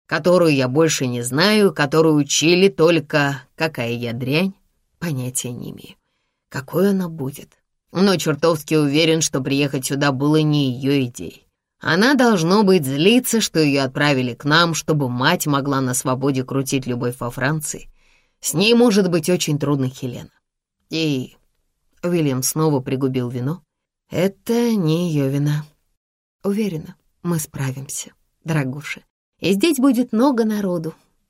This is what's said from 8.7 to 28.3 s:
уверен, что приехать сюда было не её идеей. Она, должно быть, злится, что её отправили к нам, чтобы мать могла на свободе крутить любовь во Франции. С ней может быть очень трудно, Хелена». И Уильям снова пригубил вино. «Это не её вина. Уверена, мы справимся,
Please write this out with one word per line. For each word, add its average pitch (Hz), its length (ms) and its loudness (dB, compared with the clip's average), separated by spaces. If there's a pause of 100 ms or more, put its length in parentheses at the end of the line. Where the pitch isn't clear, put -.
уверен, 156 460 2
что - 180 -2
приехать 139 460 -2
сюда 143 260 0
было 147 300 2
не 147 300 2
её 131 340 0
идеей. 90 420 -12 (320)
Она, 214 360 2
должно 214 480 4
быть, 185 220 4
злится, 208 560 2
что - 180 -2
её 139 240 2
отправили 131 500 0
к - 120 -12
нам, 165 280 2
чтобы 147 360 -2
мать 143 380 0
могла 139 340 0
на 127 120 -2
свободе 131 500 -2
крутить 135 440 -4
любовь 123 320 -4
во 120 100 -6
Франции. 147 600 -6 (500)
С - 140 -6
ней 202 200 2
может 214 360 4
быть 170 200 0
очень 160 300 0
трудно, 143 300 -2
Хелена». 123 420 -10 (580)
И 147 460 -2 (640)
Уильям 156 400 0
снова 151 380 0
пригубил 131 500 -2
вино. 127 340 -6 (460)
«Это 233 640 -2
не 170 360 0
её 143 180 0
вина. 147 360 -2 (800)
Уверена, 196 520 -4 (260)
мы 170 180 -2
справимся, 135 720 -8 (320)